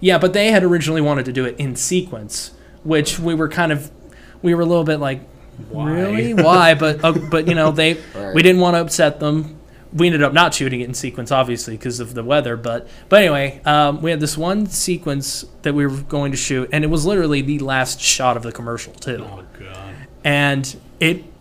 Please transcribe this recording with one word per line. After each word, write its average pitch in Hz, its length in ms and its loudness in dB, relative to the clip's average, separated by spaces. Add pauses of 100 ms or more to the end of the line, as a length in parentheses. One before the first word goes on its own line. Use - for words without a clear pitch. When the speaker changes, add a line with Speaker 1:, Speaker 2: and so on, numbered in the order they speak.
Speaker 1:
Yeah, 180 180 4
but 185 140 2
they 208 180 4
had 196 120 4
originally 160 380 2
wanted 147 240 0
to 127 80 -6
do 131 120 0
it 120 120 -6
in 131 180 -6
sequence, 180 760 -4 (320)
which 156 340 0
we 170 160 -2
were 156 160 0
kind 165 220 0
of, 143 180 -4 (540)
we 170 100 4
were 170 80 2
a 170 60 2
little 170 160 2
bit 151 160 0
like, 135 220 -4 (480)
Speaker 2:
Why? 151 220 -4
Speaker 1:
"Really? 208 440 -2
Why?" 170 400 6
But, 151 280 0
uh, 165 100 2
but, 160 340 0
you 170 80 2
know, 156 160 4
they, 160 220 2
Speaker 3:
<laughs> - 220 -10
Right. 196 200 -6
Speaker 1:
we 156 80 4
didn't 180 180 6
wanna 175 200 4
upset 156 380 0
them. 156 380 -2 (360)
We 170 140 2
ended 156 160 2
up 139 80 4
not 160 220 4
shooting 127 260 -2
it 123 60 -6
in 127 80 -10
sequence, 123 400 -6
obviously, 120 440 -2
'cause 120 220 -6
of 117 140 -10
the 120 100 -8
weather. 123 320 0
But, 117 320 -8 (220)
but 208 140 8
anyway, 139 420 0
um, 147 360 2
we 156 100 -2
had 156 100 -2
this 147 160 -4
one 190 300 -2
sequence 147 760 -4 (200)
that 143 100 0
we 143 120 2
were 135 180 -2
going 143 280 -4
to 135 60 -4
shoot, 131 340 -4
and 151 140 0
it - 20 0
was 151 180 0
literally 165 360 0
the 143 180 -2
last 131 400 -2
shot 127 380 0
of 113 60 -8
the 113 100 -8
commercial, 117 400 -10
too. 117 360 -8
Speaker 2:
Oh, 95 140 -16 (160)
God. 95 340 -16 (300)
Speaker 1:
And 143 560 0 (220)
it, 170 240 0 (160)